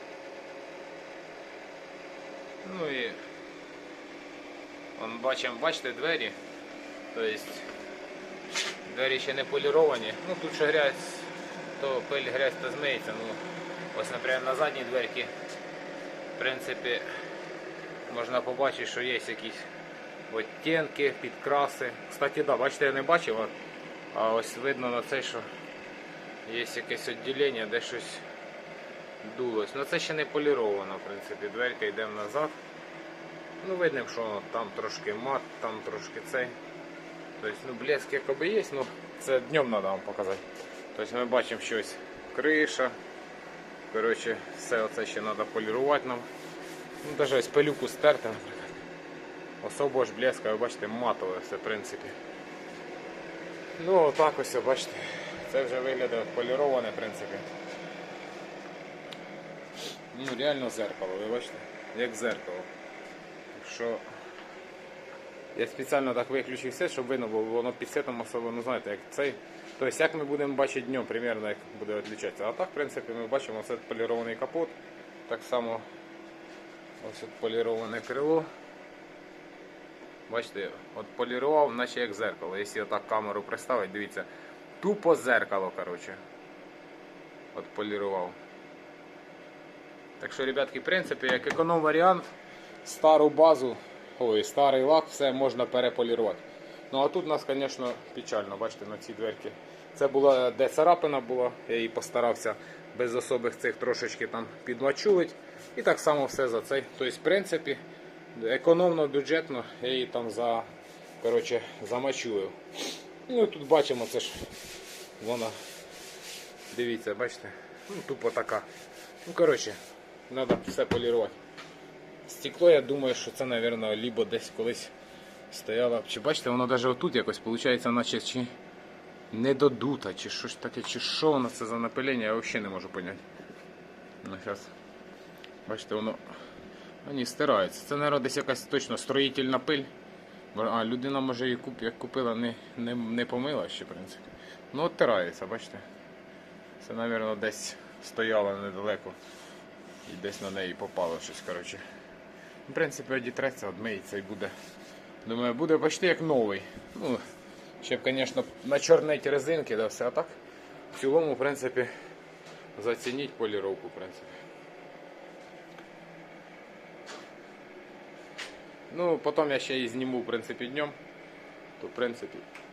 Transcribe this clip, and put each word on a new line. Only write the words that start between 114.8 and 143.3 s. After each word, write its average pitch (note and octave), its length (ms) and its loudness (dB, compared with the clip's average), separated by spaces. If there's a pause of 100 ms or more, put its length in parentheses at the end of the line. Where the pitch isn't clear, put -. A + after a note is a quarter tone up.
вона, A2+ 220 0 (1300)
дивіться, A2+ 380 0
бачите, A#2 340 -4 (420)
ну, G3+ 60 -8 (100)
тупо B2 240 0
така. A2 320 0 (640)
Ну, E3+ 60 -6
коротше, C#3+ 420 6 (540)
треба B2+ 300 2 (100)
все - 160 2
полірувати. A#2+ 480 4 (960)
Стекло, E3+ 420 8
я D3 120 12
думаю, C3 320 2
що - 160 -6
це, - 140 0
мабуть, A2+ 600 2
либо A2+ 200 2
десь G#2+ 320 -2
колись A#2 340 -2 (640)
стояло. A#2 560 2
Чи A#2 120 -4
бачите, C#3 300 2
воно B2 160 4
навіть B2 180 6
отут B2+ 320 4
якось, G#2+ 280 2
виходить, A#2+ 400 4
наче A#2+ 360 2
чи B2 260 -2 (840)
не B2 220 4
додута, B2+ 600 4
чи - 160 -6
щось - 240 -6
таке, - 280 -6
чи - 180 -4
що - 300 4
воно C3 180 6
це A2+ 180 -6
за A2+ 100 -2
напилення, A#2+ 480 0
я G#2+ 100 4
взагалі A2+ 280 0
не G2+ 60 -4
можу F#2+ 200 -6
поняти. F#2+ 300 -6 (1080)
Ну, F#2+ 180 -8
щас. G2+ 240 -4 (1040)
Бачите, G#2+ 260 -4
воно, G#2+ 200 0 (920)
ну, C#3+ 60 -6
ні, C3 140 0
стирається. A2 600 4
Це, C#3+ 100 0
мабуть, C#3+ 260 4
десь B2 140 0
якась C3+ 260 0
точно B2 340 0
строїтельна C3 600 4
пиль. C#3 240 2 (760)
А A2 280 2
людина, B2+ 360 0
може, B2+ 240 0
її B2+ 120 2
куп-, B2 280 -6
як A#2 140 -2
купила, A#2+ 360 0
не, A#2 200 0 (220)
не, A#2+ 180 -2
не A#2+ 300 0
помила B2 440 0